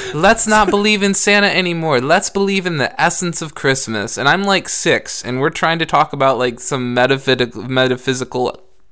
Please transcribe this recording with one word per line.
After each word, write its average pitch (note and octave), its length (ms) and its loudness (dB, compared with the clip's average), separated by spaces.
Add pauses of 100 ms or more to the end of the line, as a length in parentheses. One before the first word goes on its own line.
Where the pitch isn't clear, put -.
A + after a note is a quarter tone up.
(140)
"Let's G3 340 2
not G#3+ 220 4
believe G#3 340 2
in G3+ 100 2
Santa G3+ 400 2
anymore. E3 460 0
Let's D#3 300 2
believe G3 360 0
in F3 120 -2
the B2+ 240 -2
essence E3+ 400 -2
of D#3 140 -12
Christmas." A2+ 640 -2
And B2+ 120 0
I'm, F3+ 160 0
like, G3 240 0
six, - 540 -2
and B2+ 180 -6
we're D3+ 80 0
trying E3 300 -2
to D#3+ 60 -2
talk D3+ 280 0
about, C3+ 240 2
like, B2 240 -2
some B2 320 -4
metaphysic-, B2+ 640 2
metaphysical B2+ 1080 -2 (300)